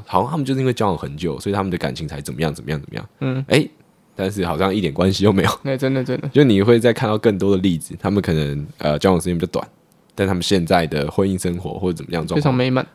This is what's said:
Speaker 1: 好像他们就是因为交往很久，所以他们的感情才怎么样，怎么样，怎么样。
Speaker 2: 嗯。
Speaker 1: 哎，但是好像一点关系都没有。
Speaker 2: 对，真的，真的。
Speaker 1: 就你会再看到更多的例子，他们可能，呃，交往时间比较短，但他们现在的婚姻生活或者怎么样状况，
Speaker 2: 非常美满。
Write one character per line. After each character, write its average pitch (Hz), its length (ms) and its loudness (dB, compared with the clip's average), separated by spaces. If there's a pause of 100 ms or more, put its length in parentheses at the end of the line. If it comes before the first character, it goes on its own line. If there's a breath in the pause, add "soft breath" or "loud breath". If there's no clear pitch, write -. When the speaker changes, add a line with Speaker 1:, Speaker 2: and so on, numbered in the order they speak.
Speaker 1:
好 95 160 0
像 123 80 -2
他 165 60 -4
们 143 80 -2
就 135 80 -2
是 131 80 -2
因 131 60 0
为 127 60 2
交 110 160 0
往 87 80 0
很 73 200 -8
久， 76 240 -4
所 101 100 -4
以 98 40 0
他 101 80 0
们 95 80 -4
的 85 80 -2
感 71 160 -4
情 76 120 -8
才 71 140 -10
怎 73 120 -10
么 64 80 -8
样， 78 120 0
怎 85 100 -12
么 - 80 -8
样， 76 80 -2
怎 71 120 -12
么 - 60 -10
样。 - 120 -12 (120)
Speaker 2:
嗯。 135 280 -4
Speaker 1:
哎， - 180 4 (480)
但 95 160 -2
是 98 140 -2
好 85 140 -2
像 95 140 2
一 104 80 0
点 80 120 0
关 87 180 2
系 92 140 0
都 107 80 6
没 95 100 4
有。 - 80 2 (140)
Speaker 2:
对， 135 120 -2
真 131 160 -2
的， 131 120 -2
真 127 160 -4
的。 - 80 -6
Speaker 1:
就 143 160 6
你 107 160 6
会 117 180 6
再 117 140 4
看 113 160 -2
到 107 80 0
更 104 220 2
多 98 180 2
的 92 60 0
例 92 160 2
子， 85 200 -14
他 98 120 0
们 101 120 2
可 85 120 0
能， 73 320 -2 (120)
呃， 73 200 0
交 95 120 2
往 87 100 2
时 - 40 -8
间 87 120 -2
比 82 80 -4
较 90 60 -2
短， - 160 -4 (480)
但 98 140 0
他 95 60 0
们 87 80 -2
现 90 220 2
在 85 220 2
的 76 240 -4
婚 98 180 0
姻 92 120 -2
生 87 160 -4
活 90 220 -8
或 92 120 -2
者 85 60 -2
怎 78 80 -12
么 78 80 -12
样 82 140 -4
状 82 120 -2
况， - 20 0
Speaker 2:
非 - 20 -2
常 143 120 2
美 127 160 0
满。 127 240 0